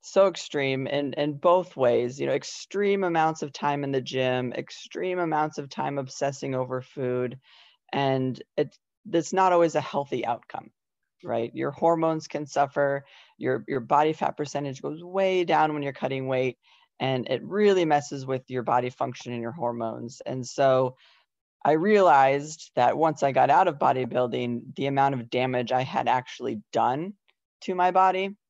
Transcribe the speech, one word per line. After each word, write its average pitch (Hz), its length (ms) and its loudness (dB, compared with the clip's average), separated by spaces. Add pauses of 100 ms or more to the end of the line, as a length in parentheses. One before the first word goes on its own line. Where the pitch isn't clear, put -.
so 190 240 4
extreme 135 600 -2
in, 143 280 -2
in 151 200 -2
both 175 420 2
ways, 123 420 2
you 139 80 -2
know, 131 60 0
extreme 196 720 -2
amounts 160 380 0
of 143 100 -8
time 143 320 -2
in 139 80 -4
the 135 80 0
gym, 127 540 -2
extreme - 640 -6
amounts 156 400 -2
of 139 100 -10
time 143 300 -6
obsessing 139 560 -6
over 127 260 -4
food. 127 580 -6 (540)
And 135 500 -2 (140)
it, 151 200 -2 (300)
that's 165 260 0
not 185 200 4
always 170 220 4
a 156 60 2
healthy 139 440 -4
outcome, - 460 -8 (520)
right? 117 320 -4
Your 139 160 -2
hormones 160 580 0
can 147 180 -6
suffer, 139 580 0 (320)
your, 127 320 -4
your 135 120 -4
body 151 340 2
fat - 220 -2
percentage 143 440 -6
goes 151 240 -10
way 185 400 0
down 156 300 2
when 147 80 -4
you're 139 100 -4
cutting 135 360 -4
weight, 131 280 0 (420)
and 127 300 -2
it 131 160 -4
really 196 400 4
messes 147 420 0
with 131 220 -6
your 127 140 -4
body 123 280 0
function 127 420 -6
and 120 100 -6
your 117 100 -8
hormones. 120 720 -6
And 131 220 -6
so 131 500 2 (680)
I 147 80 4
realized 156 1040 4
that 123 200 4
once 156 260 2
I 139 100 2
got 131 180 4
out 175 180 6
of 147 100 -4
bodybuilding, 123 1000 0
the 139 100 -2
amount 139 280 2
of 117 140 -6
damage 127 440 -2
I 127 100 2
had 127 260 -2
actually 120 540 -4 (100)
done 139 420 -2 (480)
to 190 120 -6
my 180 160 2
body 190 460 2 (140)